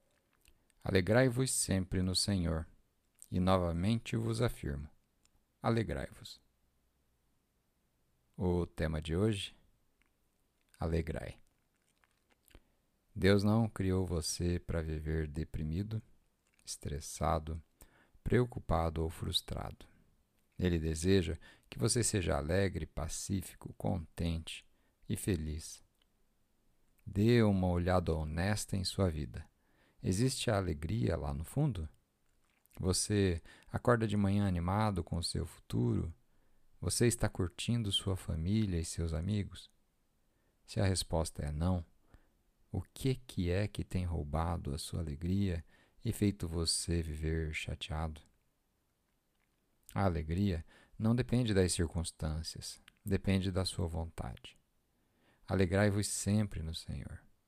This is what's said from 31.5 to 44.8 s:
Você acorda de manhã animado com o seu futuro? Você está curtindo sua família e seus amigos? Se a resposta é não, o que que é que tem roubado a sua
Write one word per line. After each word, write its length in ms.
Você 640
acorda 340
de 120
manhã 280
animado 600
com 100
o 80
seu 220
futuro? 680
Você 260
está 220
curtindo 640
sua 240
família 600
e 60
seus 300
amigos? 580
Se 160
a 40
resposta 600
é 80
não, 320
o 80
que 340
que 340
é 200
que 160
tem 180
roubado 720
a 20
sua 220